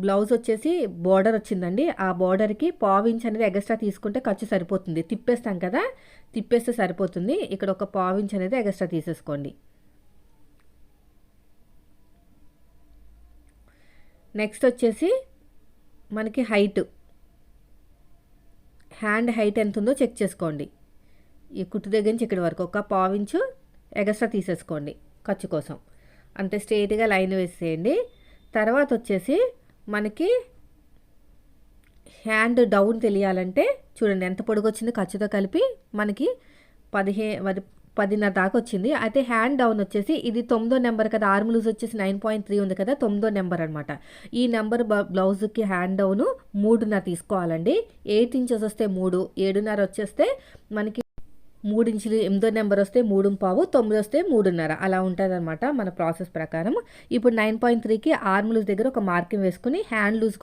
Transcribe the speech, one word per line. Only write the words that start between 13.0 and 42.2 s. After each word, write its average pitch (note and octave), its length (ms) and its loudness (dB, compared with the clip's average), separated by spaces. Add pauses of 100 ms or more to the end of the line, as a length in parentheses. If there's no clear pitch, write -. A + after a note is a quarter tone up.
నెక్స్ట్ G#3+ 360 0
వచ్చేసి B3 400 0 (1000)
మనకి A3 420 -4
హైట్, G3+ 300 2 (2250)
హ్యాండ్ A3 280 0
హైట్ A3 340 0
ఎంత G#3 140 -2
ఉందో A3 240 2
చెక్ A#3 200 0
చేసుకోండి. E3 460 -4 (840)
ఈ F#3+ 140 -8
కుట్టు G3 240 -8
దగ్గర G#3 240 2
నుంచి A3+ 160 -2
ఇక్కడి F3+ 200 -2
వరకు E3+ 200 -4
ఒక G#3 100 -4 (160)
పావు F#3+ 200 2
ఇంచు G#3 260 -2 (560)
ఎక్స్ట్రా G#3 420 0
తీసేసుకోండి E3 560 -6 (320)
ఖర్చు G3 280 -4
కోసం. D3+ 240 -6 (580)
అంతే, G3 220 -4
స్ట్రైట్గా G#3+ 560 0
లైన్ F#3+ 280 2
వేసేయండి. F3 540 -2 (600)
తర్వాత A#3+ 360 2
వచ్చేసి A3 440 0 (520)
మనకి G#3 380 -2 (2000)
హ్యాండ్ A3 360 2 (120)
డౌన్ G#3 320 4
తెలియాలంటే F#3+ 600 2 (320)
చూడండి G3 320 0
ఎంత F#3+ 200 -6
పొడుగు G#3+ 220 2
వచ్చింది A3+ 280 -4
ఖర్చుతో G3 280 -2 (100)
కలిపి, G3+ 260 0 (320)
మనకి G#3 340 -2 (640)
పదిహే, G3+ 340 0 (220)
అది F#3+ 120 -4 (360)
పదిన్నర G#3 420 2
దాకా F#3+ 200 2
వచ్చింది. A3+ 320 -2 (120)
అయితే A3+ 160 0 (100)
హ్యాండ్ B3 320 2
డౌన్ A3 220 4
వచ్చేసి G#3 300 -2 (140)
ఇది A#3 140 0
తొమ్మిదో A#3 440 2
నెంబర్ A3 280 2
కదా, G#3+ 200 2
ఆర్మ్ A3 200 2
లూజ్ A3+ 180 2
వచ్చేసి A3 300 -6
నైన్ G3 220 0